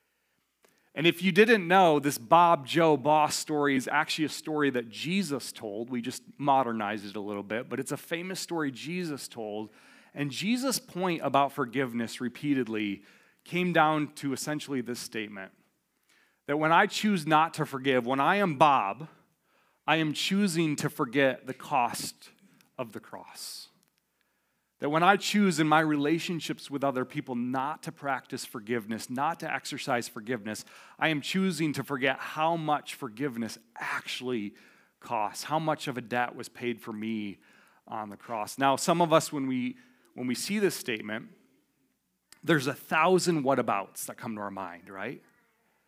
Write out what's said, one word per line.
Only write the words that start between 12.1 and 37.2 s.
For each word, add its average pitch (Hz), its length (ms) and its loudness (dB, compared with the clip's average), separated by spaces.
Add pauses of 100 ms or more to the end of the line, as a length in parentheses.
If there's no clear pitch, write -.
repeatedly 113 800 -2 (420)
came 180 300 -2
down 156 400 4
to 139 180 -4
essentially 143 480 -4
this 117 180 -8
statement, 104 540 -10 (920)
that 143 100 0
when 156 160 4
I 190 140 8
choose 196 400 0
not 156 280 4
to 151 120 -2
forgive, 131 400 0
when 135 140 0
I 165 160 4
am 196 180 2
Bob, 131 540 4 (800)
I 151 100 2
am 156 180 0
choosing 170 600 0
to 147 120 -4
forget 135 580 0
the 131 60 -10
cost - 760 -4 (480)
of 117 140 -10
the 107 80 -10
cross. - 680 -16 (1120)
That 139 80 -2
when 156 140 4
I 196 140 8
choose 196 440 4
in 156 80 4
my 151 120 8
relationships 156 880 -2
with 139 120 -4
other 127 220 0
people 135 300 -8
not 131 480 -4
to 151 100 -10
practice 131 540 -6
forgiveness, 113 640 -6
not 143 300 -2
to 151 120 -6
exercise 127 560 -4
forgiveness, 107 560 -8 (340)
I 156 100 2
am 156 120 0
choosing 165 540 -2
to 135 100 -6
forget 131 340 -2
how 165 380 -2
much 151 380 -2
forgiveness 117 640 -6 (200)
actually 113 760 -6 (460)
costs, 107 440 -4
how 151 140 -2
much 156 280 -2
of 127 120 -6
a - 20 -6
debt 120 340 -2
was 123 140 -12
paid 120 320 -6
for 113 140 -10
me 107 460 -6 (460)